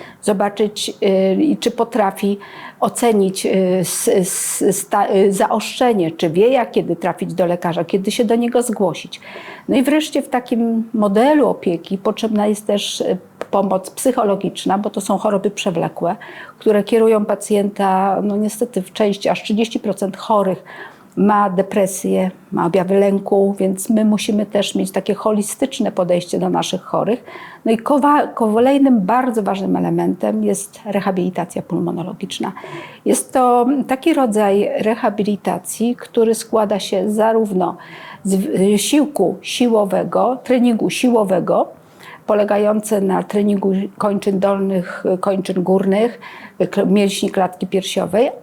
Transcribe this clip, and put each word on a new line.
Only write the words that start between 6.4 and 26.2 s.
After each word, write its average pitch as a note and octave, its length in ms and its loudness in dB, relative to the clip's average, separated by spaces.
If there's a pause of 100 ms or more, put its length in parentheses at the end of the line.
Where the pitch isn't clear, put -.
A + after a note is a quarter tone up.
jak B3+ 240 2
kiedy E3+ 240 -2
trafić E3+ 380 -4
do F3 120 0
lekarza, F3 400 -2
kiedy G3 260 -4
się A#3+ 140 0
do A3+ 100 2
niego A#3+ 260 0
zgłosić. G3 600 -4 (480)
No G3+ 60 2
i B3+ 80 4
wreszcie D4 380 0
w C#4 80 -6
takim A#3 640 -2
modelu A3 560 4
opieki F3 480 -4
potrzebna G#3+ 500 -2
jest G#3 200 -2
też, - 340 -2
y, F#3+ 160 0 (340)
pomoc F#3+ 380 0
psychologiczna, G3 880 0
bo G#3 120 -2
to G3+ 120 -8
są G3 160 -2
choroby G3+ 340 0
przewlekłe, E3+ 640 -4 (440)
które G#3 240 2
kierują A3 420 4
pacjenta, G3 1000 0
no G3+ 140 -2
niestety G#3 440 -2
w - 120 -10
części G3+ 360 0
aż F#3 140 -2
trzydzieści A3 360 -2
procent F#3+ 380 -4
chorych G3+ 460 0 (540)
ma G3+ 320 4
depresję, F#3+ 840 0 (200)
ma F3+ 140 0
objawy F#3 340 2
lęku, G3 600 2
więc F#3+ 300 -2
my A3 160 4
musimy G#3 400 0
też G3+ 300 -2
mieć F#3+ 160 -2
takie G3 220 -2
holistyczne G#3+ 800 -2
podejście F3 480 0